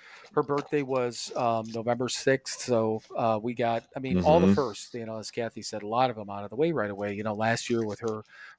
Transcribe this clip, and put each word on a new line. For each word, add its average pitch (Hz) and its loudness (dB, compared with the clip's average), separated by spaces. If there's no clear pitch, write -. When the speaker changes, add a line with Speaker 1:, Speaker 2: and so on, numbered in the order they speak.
Speaker 1:
her 151 2
birthday 143 -2
was, 127 -2
um, 113 0
November 117 -2
sixth. - 0
So, 110 2
uh, 113 2
we 120 -4
got, 117 0
I 139 -6
mean, 131 0
all 156 8
the 180 6
Speaker 2:
Mm-hmm. 98 6
Speaker 1:
first, 113 -6
you 117 -8
know, 110 -8
as 107 -10
Kathy 113 -6
said, 107 -8
a 104 -8
lot 123 4
of 110 -8
'em 104 -10
out 101 -8
of 104 -12
the 110 -12
way 160 2
right 107 -2
away. 101 -4
You 104 -6
know, 107 -2
last 113 0
year 117 2
with 104 -6
her, 107 -4